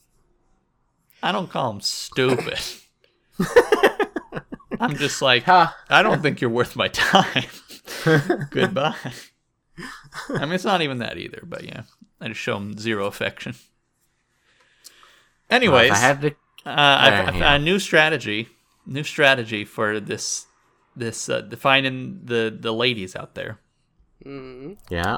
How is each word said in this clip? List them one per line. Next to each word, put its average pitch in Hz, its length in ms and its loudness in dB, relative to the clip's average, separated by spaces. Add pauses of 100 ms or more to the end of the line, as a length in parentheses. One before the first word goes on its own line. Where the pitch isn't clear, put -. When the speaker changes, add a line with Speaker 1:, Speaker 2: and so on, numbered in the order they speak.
(1200)
Speaker 1:
I 170 80 -2
don't 190 180 -6
call 139 220 -4
him 101 100 -12
stupid. - 760 -2 (800)
Speaker 2:
<laughs> 180 100 0 (1300)
Speaker 1:
I'm 185 180 -2
just 143 240 -2
like, 123 220 4
Speaker 2:
Huh. 180 260 6 (200)
Speaker 1:
"I 151 140 6
don't - 180 2
think 147 200 0
you're 123 80 2
worth 117 260 0
my 101 140 0
time." - 560 2 (600)
<laughs> 160 440 2
Speaker 2:
<laughs> - 0 -
Speaker 1:
Goodbye. 139 460 -2 (1300)
I 240 160 -4
mean, 156 60 -6
it's 185 140 -4
not 190 160 0
even 139 180 -4
that - 180 -8
either, - 280 -12
but - 180 -12
yeah. - 200 -14 (360)
I 151 80 -12
just 110 140 -10
show 113 160 -4
him 104 200 -10
zero 107 280 -2
affection. 101 500 -8 (1900)
Speaker 2:
Well, 240 100 4
if 262 40 2
I - 20 2
Speaker 1:
Anyways, 120 340 6
Speaker 2:
had 139 220 4
to 147 80 0
Speaker 1:
uh, 143 40 -2 (320)
I've, 135 480 6
Speaker 2:
Uh, 98 140 2
Speaker 1:
I've, 92 80 -4
Speaker 2:
yeah. 143 200 4
Speaker 1:
a 143 40 2
new 170 200 2
strategy. 139 680 0 (360)
New 139 180 -8
strategy 123 640 2
for 107 340 -2
this, - 480 -8 (480)
this, 117 340 -8
uh, 120 120 -2
defining 131 840 -2
the, 113 320 -2
the 117 160 -6
ladies 113 420 -2
out 95 200 -14
there. 95 240 -12 (680)
Speaker 3:
Mm-hmm. 135 480 -16 (160)
Speaker 2:
Yeah. 90 280 -4